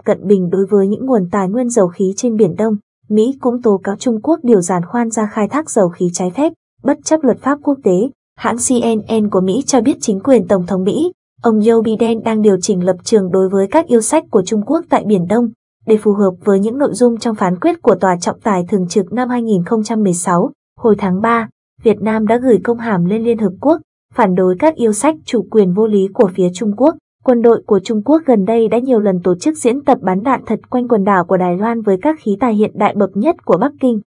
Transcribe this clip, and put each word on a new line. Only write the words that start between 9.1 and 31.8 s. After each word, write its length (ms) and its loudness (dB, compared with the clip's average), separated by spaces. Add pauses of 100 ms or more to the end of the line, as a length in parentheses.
N 60 -2
của 100 0
Mỹ 260 -2
cho 140 2
biết 200 0
chính 200 -2
quyền 260 2
Tổng 200 0
thống 180 -2
Mỹ, 280 -2 (300)
ông 160 2
Joe 240 4
Biden 400 -2
đang 200 0
điều 180 4
chỉnh 240 -2
lập 200 0
trường 260 2
đối 180 2
với 180 0
các 200 0
yêu 140 4
sách 300 -2
của 120 2
Trung 240 -2
Quốc 240 -2
tại 160 0
Biển 200 0
Đông, 220 0 (380)
để 100 4
phù 160 0
hợp 220 0 (100)
với 160 2
những 180 -4
nội 160 0
dung 240 2
trong 160 -4
phán 260 -2
quyết 220 -2
của 120 4
Tòa 260 0
trọng 200 -6
tài 280 -2
thường 200 -2
trực 240 -2
năm 160 -4
hai 140 -4
nghìn 220 0
không 180 -2
trăm 200 -2
mười 120 2
sáu. 360 -2 (280)
Hồi 200 2
tháng 220 -2
ba, 280 0 (340)
Việt 180 2
Nam 260 -2
đã 100 2
gửi 280 2
công 140 -2
hàm 260 -2
lên 200 -2
Liên 140 0
Hợp 220 -2
Quốc, 200 2 (340)
phản 200 2
đối 240 2
các 160 2
yêu 180 0
sách 320 0
chủ 260 -2
quyền 240 2
vô 120 2
lý 280 2
của 200 4
phía 200 0
Trung 220 -4
Quốc. 180 2 (300)
Quân 180 2
đội 240 4
của 180 2
Trung 200 -2
Quốc 220 2
gần 180 2
đây 240 0
đã 100 0
nhiều 220 2
lần 240 0
tổ 100 2
chức 240 -4
diễn 260 -2
tập 180 2
bắn 200 -2
đạn 240 0
thật 140 -4 (100)
quanh 180 -2
quần 160 2
đảo 200 2
của 120 0
Đài 200 0
Loan 260 -4